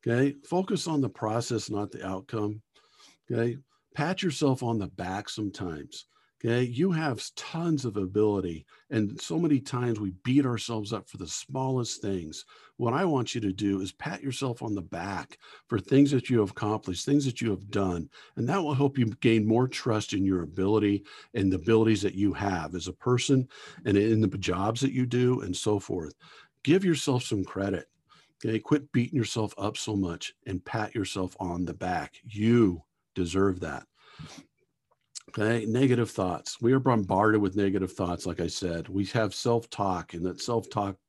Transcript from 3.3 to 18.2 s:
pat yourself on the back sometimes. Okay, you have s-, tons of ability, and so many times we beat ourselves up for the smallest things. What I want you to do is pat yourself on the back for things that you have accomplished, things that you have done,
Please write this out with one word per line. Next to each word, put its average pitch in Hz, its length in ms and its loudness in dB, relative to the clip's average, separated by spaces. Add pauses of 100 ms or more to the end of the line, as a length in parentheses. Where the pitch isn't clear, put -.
pat 175 300 -2
yourself 139 400 2
on 117 160 0
the 95 80 -4
back 92 400 -6
sometimes. 90 760 -8 (380)
Okay, 120 200 2
you 131 280 0
have 156 260 0
s-, - 180 -12
tons 165 500 -2
of 107 120 -2
ability, 95 680 0 (260)
and 110 280 0
so 165 200 -4
many 151 200 4
times 120 400 -2
we 101 120 -4 (120)
beat 135 220 4
ourselves 113 480 -4
up 101 160 -8
for - 80 -18
the 90 100 -10
smallest 131 760 -4
things. 90 440 -6 (320)
What 120 160 0
I 175 120 2
want 135 280 0
you 117 80 -4
to 98 120 -2
do 98 260 0
is 95 140 -8
pat - 280 -8
yourself 127 400 -4
on 110 140 -4
the 98 60 -4
back 87 580 -8 (300)
for 107 100 2
things 139 320 6
that 131 180 0
you 120 120 4
have 101 100 2
accomplished, 104 540 -4
things 143 200 2
that 123 140 -2
you 113 100 0
have 101 220 -4
done, 90 380 0 (260)